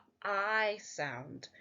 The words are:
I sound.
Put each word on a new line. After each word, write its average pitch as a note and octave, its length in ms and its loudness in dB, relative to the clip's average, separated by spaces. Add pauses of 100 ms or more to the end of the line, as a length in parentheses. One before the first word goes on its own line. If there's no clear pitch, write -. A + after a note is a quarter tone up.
(220)
I G#3 600 2
sound. C#3 680 -6 (120)